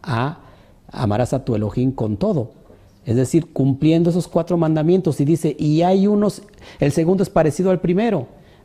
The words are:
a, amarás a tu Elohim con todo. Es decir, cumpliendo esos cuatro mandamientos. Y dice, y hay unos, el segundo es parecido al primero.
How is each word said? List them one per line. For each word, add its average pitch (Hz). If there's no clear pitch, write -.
a, 127
amarás 113
a 131
tu 120
Elohim 110
con 107
todo. 180
Es 113
decir, 131
cumpliendo 151
esos 170
cuatro 170
mandamientos. 160
Y 143
dice, 151
y 151
hay 190
unos, 208
el 147
segundo 180
es -
parecido 175
al 185
primero. 180